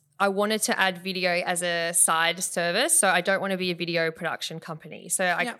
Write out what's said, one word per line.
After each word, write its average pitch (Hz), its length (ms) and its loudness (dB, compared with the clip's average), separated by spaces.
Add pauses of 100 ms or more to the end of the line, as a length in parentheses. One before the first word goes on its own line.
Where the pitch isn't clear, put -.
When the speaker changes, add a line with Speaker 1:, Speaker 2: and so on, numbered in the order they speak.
(200)
Speaker 1:
I 202 80 4
wanted 208 360 0
to - 140 0
add 185 240 2
video 180 300 0
as 175 300 0
a 170 320 0
side 170 500 2
service. 190 560 0
So 202 80 4
I 180 140 4
don't 196 180 0
wanna 190 160 -2
be 180 140 -2
a 175 40 -2
video 170 380 0
production 160 480 -8
company. 160 480 -14
So 185 160 0
I, 175 180 2
Speaker 2:
Yeah. - 180 -4